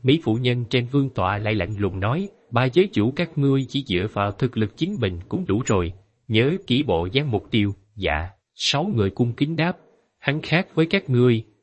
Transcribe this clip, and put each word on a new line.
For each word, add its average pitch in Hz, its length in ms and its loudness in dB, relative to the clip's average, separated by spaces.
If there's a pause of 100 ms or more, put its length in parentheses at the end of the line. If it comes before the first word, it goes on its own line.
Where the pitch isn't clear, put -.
Mỹ 143 200 4
phụ 110 120 0
nhân 123 340 0
trên 123 160 0
vương 135 240 0
tọa 98 280 -2
lại 107 180 -2
lạnh 98 220 -4
lùng 98 220 -2
nói, 147 300 -2 (220)
"Ba 120 220 0
giới 190 200 4
chủ 107 220 2
các 170 220 -4
ngươi 135 320 2
chỉ 139 180 -4
dựa 90 260 0
vào 101 180 0
thực 120 260 -2
lực 107 200 -2
chính 190 220 -4
mình 90 200 -2 (100)
cũng 180 160 -4
đủ 107 200 0
rồi, 92 280 0 (340)
nhớ 123 300 2 (100)
kỹ 127 160 2
bộ 90 280 0
dáng 139 200 0
mục 101 200 -2
tiêu." 101 220 2 (220)
Dạ, 82 340 -2 (260)
sáu - 280 -2 (120)
người 98 140 2
cung 120 240 0
kính 151 220 -2
đáp, 165 220 -2 (400)
hắn 143 240 -4
khác 175 340 0
với 160 100 4
các 190 240 -2
ngươi 120 340 4 (200)